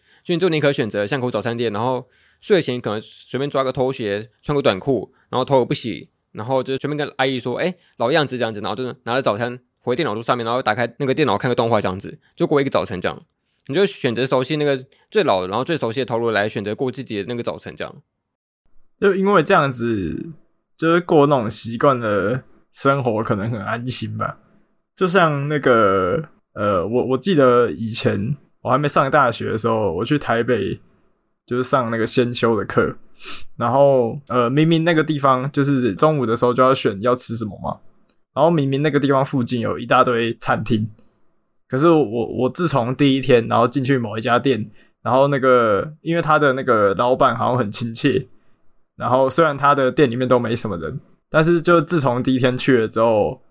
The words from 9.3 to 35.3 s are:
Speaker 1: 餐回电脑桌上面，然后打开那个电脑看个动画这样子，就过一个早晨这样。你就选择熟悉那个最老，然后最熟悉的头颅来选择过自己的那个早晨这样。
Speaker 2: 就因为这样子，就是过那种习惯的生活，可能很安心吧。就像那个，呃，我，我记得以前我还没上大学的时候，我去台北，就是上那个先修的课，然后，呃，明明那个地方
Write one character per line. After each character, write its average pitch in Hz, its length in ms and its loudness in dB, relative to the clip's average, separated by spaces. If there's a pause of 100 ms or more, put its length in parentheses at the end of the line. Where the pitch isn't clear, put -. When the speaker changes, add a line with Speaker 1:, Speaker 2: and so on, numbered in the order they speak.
Speaker 1:
餐 123 220 -6 (220)
回 123 160 -4
电 170 80 -2
脑 107 100 -2
桌 113 80 -6
上 127 140 0
面， 120 80 -6
然 113 80 -2
后 123 80 0
打 110 140 0
开 117 240 -2
那 143 80 -4
个 127 80 2
电 151 120 0
脑 101 120 2
看 135 100 -2
个 120 60 0
动 113 160 0
画 107 100 2
这 101 80 -2
样 92 100 -4
子， - 200 -14 (160)
就 - 120 -2
过 139 140 2
一 135 40 0
个 135 60 -4
早 95 140 0
晨 92 160 -8
这 90 80 -4
样。 - 140 -8 (460)
你 135 60 -8
就 196 100 2
选 143 300 -2
择 120 100 -2
熟 131 180 0
悉 156 140 -4
那 151 80 -2
个 139 180 0 (280)
最 214 120 2
老， 95 240 2
然 98 100 -4
后 123 60 0
最 160 140 -2
熟 117 160 -4
悉 123 80 -4
的 123 60 -2
头 113 120 -2
颅 117 120 0
来 104 180 0
选 110 160 -6
择 104 100 -4
过 127 160 -4
自 123 140 -10
己 104 140 -8
的 98 100 -6
那 123 60 -8
个 120 80 -6
早 82 160 -6
晨 - 180 -16
这 92 80 -10
样。 - 100 -12 (1080)
Speaker 2:
就 190 140 4
因 196 180 2
为 180 100 6
这 196 100 0
样 147 180 2
子， 117 600 -4 (460)
就 165 180 2
是 175 80 2
过 151 240 4
那 147 120 2
种 107 120 -4
习 113 260 -6
惯 131 240 2
的 104 420 -2 (300)
生 139 320 0
活， 110 180 0
可 117 120 -2
能 104 160 -4
很 110 120 -6
安 117 240 -6
心 110 300 -6
吧。 - 220 -6 (580)
就 190 100 0
像 156 420 2
那 151 100 -2
个， 104 680 2 (300)
呃， 98 320 -2
我， 117 220 -2
我 127 100 0
记 190 160 -2
得 123 360 4
以 110 180 -8
前 110 480 -2 (260)
我 110 80 -4
还 131 80 2
没 147 100 0
上 143 220 0
大 139 200 2
学 107 200 -6
的 110 80 -2
时 113 100 -2
候， 110 240 0
我 92 120 -4
去 143 140 0
台 117 240 -2
北， 113 380 -2 (680)
就 123 100 -4
是 127 60 0
上 123 280 0
那 117 80 -2
个 107 80 0
先 120 260 0
修 117 260 2
的 98 60 -2
课， - 320 0 (600)
然 117 140 -2
后， 135 480 4 (100)
呃， 120 200 2
明 147 180 4
明 165 160 4
那 170 120 2
个 156 100 2
地 156 140 -2
方 135 340 2